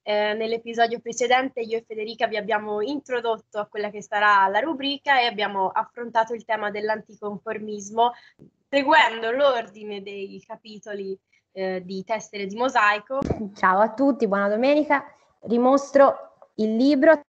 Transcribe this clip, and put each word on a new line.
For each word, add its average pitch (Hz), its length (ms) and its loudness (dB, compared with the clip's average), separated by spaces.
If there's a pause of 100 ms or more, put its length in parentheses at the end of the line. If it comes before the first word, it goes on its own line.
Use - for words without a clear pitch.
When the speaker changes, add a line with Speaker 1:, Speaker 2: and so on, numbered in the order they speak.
Speaker 1:
Eh, 208 320 0
nell'episodio 226 680 -2
precedente 247 580 0
io 226 180 -4
e 226 80 -6
Federica 226 420 -6
vi 214 100 -4
abbiamo 208 420 -2
introdotto 233 800 -4
a 208 60 -4
quella 208 240 -8
che 208 120 -12
sarà 208 460 4
la 202 120 2
rubrica 277 600 0
e 240 60 2
abbiamo 202 420 -2
affrontato 226 680 -2
il 220 120 -10
tema 214 260 -2
dell'anticonformismo, 214 1400 -4 (560)
seguendo 254 600 2
l'ordine 220 680 -2
dei 196 460 -12
capitoli, 208 720 -12 (320)
eh, 185 320 -6
di 190 220 -8
Tessere 208 400 -6
di 196 100 -8
Mosaico. 233 640 0 (340)
Speaker 2:
Ciao 185 280 2
a 220 120 2
tutti, 262 320 2
buona 202 220 0
domenica. 277 560 2 (380)
Rimostro 262 920 2 (200)
il 220 220 0
libro 294 420 4 (100)